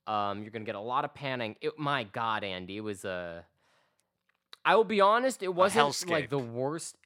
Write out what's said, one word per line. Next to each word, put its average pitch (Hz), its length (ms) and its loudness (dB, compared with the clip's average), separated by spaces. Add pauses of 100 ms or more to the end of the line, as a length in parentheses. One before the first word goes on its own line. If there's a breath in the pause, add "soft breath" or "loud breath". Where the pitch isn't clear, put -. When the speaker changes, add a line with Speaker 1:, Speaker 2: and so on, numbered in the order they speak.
Speaker 1:
Um, 104 380 -2
you're 107 80 -12
gonna 110 140 -8
get 107 100 -6
a 98 40 -6
lot 123 260 -2
of 139 100 -8
panning. 123 460 -6
It, 151 180 -6
my 143 240 0
God, 110 400 -4
Andy, 92 340 -6
it 107 40 -8
was 107 240 -8
a, 87 400 -8 (1200)
I 170 100 6
will 220 80 6
be 202 160 0
honest, 226 420 4
it 185 60 -4
Speaker 2:
A 185 40 -2
Speaker 1:
wasn't, 175 580 4
like, 160 160 0
Speaker 2:
hellscape. 117 60 -14
Speaker 1:
the 143 80 0
worst. 131 680 -6